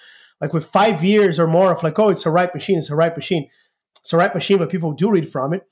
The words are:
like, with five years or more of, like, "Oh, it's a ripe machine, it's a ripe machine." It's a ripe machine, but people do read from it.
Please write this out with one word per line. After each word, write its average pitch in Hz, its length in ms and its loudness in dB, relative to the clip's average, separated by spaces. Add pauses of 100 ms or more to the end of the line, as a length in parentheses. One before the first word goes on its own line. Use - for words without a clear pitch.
(400)
like, 151 120 -6
with 156 140 -4
five 196 360 2
years 190 360 2
or 170 80 2
more 175 260 4
of, 165 100 -6
like, 156 160 -2
"Oh, 214 120 4
it's - 160 -2
a 160 40 -2
ripe 175 240 0
machine, 175 240 -2
it's 147 120 -6
a 147 60 -6
ripe 165 200 0
machine." 156 320 -4 (520)
It's - 120 -16
a 165 40 2
ripe 180 180 2
machine, 196 240 0
but 165 100 -2
people 165 240 -4
do 165 180 0
read 170 200 0
from 139 240 -4
it. 190 180 -6